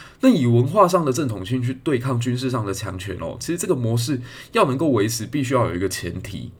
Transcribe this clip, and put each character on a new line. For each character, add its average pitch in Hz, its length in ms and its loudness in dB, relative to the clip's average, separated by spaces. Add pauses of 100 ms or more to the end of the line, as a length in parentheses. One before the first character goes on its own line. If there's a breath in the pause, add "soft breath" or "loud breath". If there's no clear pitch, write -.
(220 loud breath)
那 262 60 6
以 165 180 6
文 120 200 6
化 185 220 6
上 175 160 2
的 135 80 2
正 147 160 -2
统 95 180 -6
性 127 160 -2
去 123 100 -2 (120)
对 139 160 0
抗 127 180 -2
军 123 180 -2
事 131 140 -4
上 117 160 -2
的 98 80 -4
强 95 240 -8
权 92 220 -8
哦， 82 180 -8
其 - 140 -6
实 175 60 -4
这 - 100 -4
个 170 80 2
模 117 200 0
式 120 240 -2 (300 loud breath)
要 220 160 4
能 131 100 0
够 156 120 0
维 107 180 4
持， 113 180 -4
必 139 200 -2
须 127 100 0
要 113 140 2
有 82 80 -4
一 - 20 -4
个 95 100 0
前 87 320 -8
提， 73 400 -10